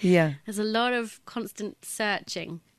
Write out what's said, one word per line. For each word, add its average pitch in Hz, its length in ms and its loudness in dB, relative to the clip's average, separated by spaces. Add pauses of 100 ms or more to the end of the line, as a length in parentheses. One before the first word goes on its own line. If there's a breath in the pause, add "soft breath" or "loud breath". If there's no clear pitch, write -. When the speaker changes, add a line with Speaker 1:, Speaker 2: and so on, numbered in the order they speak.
Speaker 1:
Yeah. 170 320 6 (100)
Speaker 2:
there's 208 140 -8
a 214 60 0
lot 233 280 0
of 233 320 -6
constant - 600 -8
searching, 175 760 -4 (180)